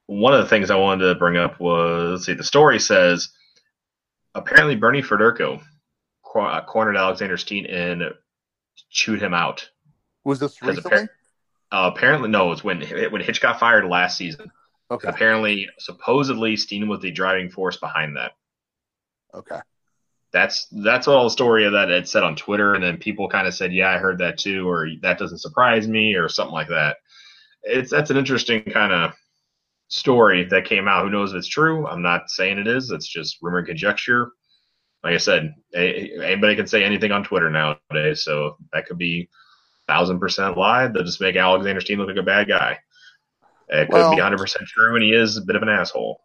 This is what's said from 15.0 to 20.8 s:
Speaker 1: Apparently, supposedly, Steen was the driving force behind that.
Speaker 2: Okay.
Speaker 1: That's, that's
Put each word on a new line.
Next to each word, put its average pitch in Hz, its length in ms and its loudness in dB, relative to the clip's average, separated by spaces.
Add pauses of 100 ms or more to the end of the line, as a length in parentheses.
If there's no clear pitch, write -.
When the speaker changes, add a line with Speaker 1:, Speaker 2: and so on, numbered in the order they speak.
Speaker 1:
Apparently, 107 600 0 (100)
supposedly, 113 800 -2
Steen 104 320 -6
was 98 120 -6
the 92 100 -8
driving 92 400 -2
force 92 260 -4
behind 78 400 -6
that. 60 160 -8 (1040)
Speaker 2:
Okay. 85 260 -14 (720)
Speaker 1:
That's, - 380 0
that's 110 380 0